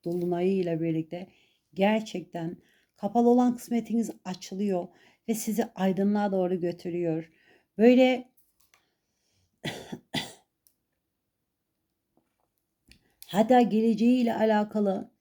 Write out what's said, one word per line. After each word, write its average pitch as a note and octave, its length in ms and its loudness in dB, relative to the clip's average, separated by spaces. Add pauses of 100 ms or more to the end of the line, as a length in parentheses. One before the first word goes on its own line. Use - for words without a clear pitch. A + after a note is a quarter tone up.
dolunayıyla F3 760 -2
birlikte E3 460 -4 (480)
gerçekten F#3 800 -2 (400)
kapalı A#3 320 2
olan B3 280 4
kısmetiniz A3+ 540 -4 (140)
açılıyor F#3 640 -6 (400)
ve A3+ 60 0
sizi A3 300 -4 (100)
aydınlığa G3 580 0
doğru F#3 280 -2
götürüyor. E3+ 720 -6 (480)
Böyle B3 500 6 (1400)
<coughs> - 3500 -18
hatta A3 340 4
geleceğiyle A3+ 760 2
alakalı G#3+ 880 0